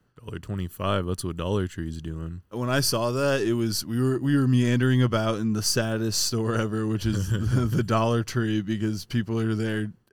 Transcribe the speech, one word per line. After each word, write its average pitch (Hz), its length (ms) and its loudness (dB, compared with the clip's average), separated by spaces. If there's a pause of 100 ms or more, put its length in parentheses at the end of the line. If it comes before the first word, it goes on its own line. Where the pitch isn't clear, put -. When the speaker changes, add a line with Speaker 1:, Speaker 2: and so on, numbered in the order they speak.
(200)
Speaker 1:
Dollar - 200 -10
twenty-five, 95 680 -2
that's 92 180 -4
what 85 120 -4
Dollar 92 320 0
Tree's 82 340 -8
doing. 82 480 -8
Speaker 2:
When 120 180 -4
I 131 120 2
saw 120 320 0
that, 139 300 2
it 113 120 2
was, 113 320 -2
we 117 140 -2
were, 131 200 2
we 143 160 2
were 135 100 4
meandering 127 560 4
about 110 360 2
in 110 140 0
the 107 100 0
saddest 113 640 0
store 113 280 0
ever, 110 320 0
which 110 200 0
is 101 240 0
Speaker 1:
<laughs> - 0 -
Speaker 2:
the, 113 360 2
the 110 160 0
Dollar 113 420 2
Tree, 107 380 0
because 107 420 -2
people 113 360 -2
are 110 140 0
there 107 380 -2 (200)